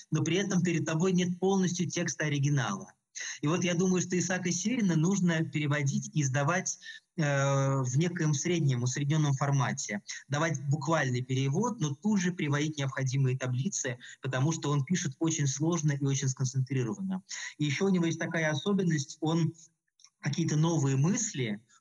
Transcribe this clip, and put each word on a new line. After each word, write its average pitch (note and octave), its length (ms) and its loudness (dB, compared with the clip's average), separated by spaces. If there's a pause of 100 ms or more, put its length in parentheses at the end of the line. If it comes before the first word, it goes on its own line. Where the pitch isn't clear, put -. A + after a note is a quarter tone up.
(100)
но D#3 140 0
при D#3+ 140 0
этом G3 240 0
перед E3+ 240 0
тобой D#3+ 260 2
нет F3+ 260 0
полностью F#3 500 2
текста E3+ 360 -4
оригинала. C#3 640 0 (520)
И D3 60 0
вот F3 160 0
я F3 100 0
думаю, F#3 260 2
что F3+ 180 0
Исаака F3+ 320 -2
Сирина G#3 460 0
нужно E3+ 480 2
переводить D3 720 0
и D3+ 80 2
издавать, C#3+ 560 0 (380)
э, C#3 640 2
в B2 160 0
некоем E3 340 2
среднем, C#3+ 500 0
усреднённом C#3+ 520 2
формате. B2+ 640 0 (280)
Давать C#3+ 300 0 (120)
буквальный C3+ 500 0
перевод, C#3 600 0
но D3 140 -2
тут G#3 260 2
же F3 120 0
приводить D3+ 460 -2
необходимые C3 580 0
таблицы, B2+ 640 -4 (240)
потому C3+ 300 0
что D3+ 180 -2
он C#3+ 140 2
пишет E3+ 340 -2
очень D#3 280 0
сложно D3+ 460 0
и C#3 120 -4
очень C3+ 240 0
сконцентрированно. A#2+ 920 -2 (360)
И D3 60 0
ещё D3 220 0
у - 40 2
него F3 160 2
есть E3 140 -2
такая E3 300 -2
особенность, E3+ 720 -2
он E3 320 0 (680)
какие-то D3+ 360 -2
новые D3+ 400 2
мысли C3+ 640 0 (200)